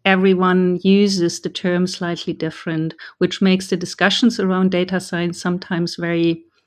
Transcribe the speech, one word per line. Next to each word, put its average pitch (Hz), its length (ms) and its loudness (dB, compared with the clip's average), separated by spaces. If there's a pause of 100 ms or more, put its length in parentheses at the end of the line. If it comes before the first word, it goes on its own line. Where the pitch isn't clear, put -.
everyone 185 760 4
uses 196 580 2
the 170 100 -8
term 180 360 -2
slightly 175 480 -6
different, 160 640 -6 (240)
which 180 240 0
makes 185 240 2
the 185 100 -2
discussions 196 640 0
around 185 320 2
data 180 280 0
science 175 400 -4
sometimes 175 580 -4
very 170 460 0 (240)